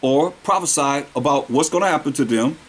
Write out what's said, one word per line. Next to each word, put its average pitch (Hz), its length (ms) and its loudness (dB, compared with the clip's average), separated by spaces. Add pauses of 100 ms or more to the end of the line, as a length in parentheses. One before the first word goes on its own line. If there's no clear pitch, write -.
or 135 300 2
prophesied 147 720 -2 (100)
about 135 340 0
what's 143 200 0
gonna 180 180 0
happen 151 240 0
to 131 140 0
them 117 320 0 (120)